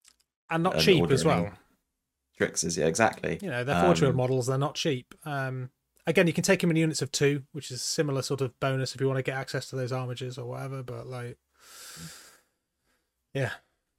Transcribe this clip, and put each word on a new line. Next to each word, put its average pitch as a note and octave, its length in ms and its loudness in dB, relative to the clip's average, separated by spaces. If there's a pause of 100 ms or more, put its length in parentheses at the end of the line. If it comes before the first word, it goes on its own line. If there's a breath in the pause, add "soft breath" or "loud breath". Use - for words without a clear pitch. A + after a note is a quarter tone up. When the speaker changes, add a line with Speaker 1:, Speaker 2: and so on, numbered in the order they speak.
(500)
Speaker 1:
And E3 140 0
not F#3 120 2
Speaker 2:
and D#3+ 80 4
Speaker 1:
cheap E3+ 280 6
as C3 120 4
Speaker 2:
ordering A#2+ 200 4
Speaker 1:
well. G#2 100 -6 (840)
Speaker 2:
Trixes, E2+ 380 0
yeah, D2 80 2
exactly. E2 560 2
Speaker 1:
You G3 80 -8
know, B2 140 -4
they're B2+ 180 2
Forge E3+ 200 4
World C3 120 4
Speaker 2:
Um, B2 40 2
Speaker 1:
models, B2+ 300 0
they're C3+ 100 0
not C#3+ 180 -2
cheap. C3 380 -4 (120)
Um, C3 440 -6 (380)
again, E3+ 180 6
you D#3+ 80 2
can E3+ 100 0
take F#3+ 200 4
'em E3+ 80 4
in D#3+ 60 4
units D#3+ 240 2
of C3 100 -4
two, C#3+ 400 2
which - 180 -12
is B2 120 -8
a - 20 -8
similar C#3 380 -2
sort C#3 200 -2
of B2+ 180 -4
bonus C3 360 -2
if - 60 -4
you C3+ 60 2
wanna C3+ 140 0
get C3 160 -4
access C3+ 320 -6
to C3 60 -10
those B2+ 160 -4
armigers B2+ 460 -6
or B2 80 -10
whatever, C3 360 -8
but, A#2+ 260 -12
like, B2 300 -10 (2000 loud breath)
yeah. C3+ 180 -2 (480)